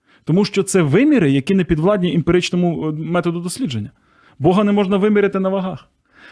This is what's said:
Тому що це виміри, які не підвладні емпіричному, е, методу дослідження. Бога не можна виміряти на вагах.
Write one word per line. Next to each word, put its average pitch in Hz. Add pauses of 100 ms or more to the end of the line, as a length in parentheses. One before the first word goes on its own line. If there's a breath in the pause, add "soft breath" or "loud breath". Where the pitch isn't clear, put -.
(240 soft breath)
Тому 185
що 196
це 190
виміри, 185
які 139
не 185
підвладні 175
емпіричному, 170
е, -
методу 165
дослідження. 170 (480 soft breath)
Бога 180
не 202
можна 202
виміряти 202
на 190
вагах. 190 (420 loud breath)